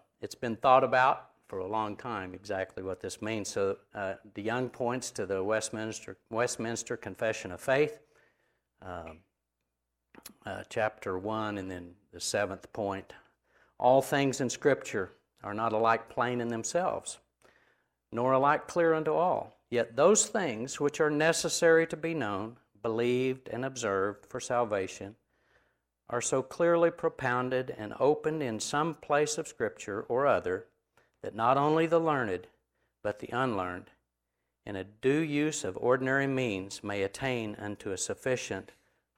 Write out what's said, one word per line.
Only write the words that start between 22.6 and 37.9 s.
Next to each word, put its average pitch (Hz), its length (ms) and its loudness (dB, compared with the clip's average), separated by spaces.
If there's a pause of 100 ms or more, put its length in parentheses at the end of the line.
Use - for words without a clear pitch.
believed, 123 680 0
and 120 160 -4
observed 104 600 -2
for - 140 -8
salvation 107 760 -2 (920)
are 120 120 0
so 135 200 0
clearly 170 480 4
propounded 127 880 -2
and 107 220 -8
opened 151 420 2
in 113 200 -4
some 151 340 0
place 147 420 0
of - 100 -6
Scripture - 600 -6
or 127 180 2
other 95 420 2 (540)
that 98 140 -10
not 117 220 4
only 151 280 4
the 165 140 4
learned, 127 480 0 (560)
but 104 160 -4
the - 140 -12
unlearned, 98 580 -2 (720)
in 101 120 -8
a 95 80 -6
due 131 340 0
use 151 460 -2
of 95 100 -4
ordinary 131 520 2
means, 110 560 -2
may 101 200 -2
attain 113 520 -4
unto 104 360 -8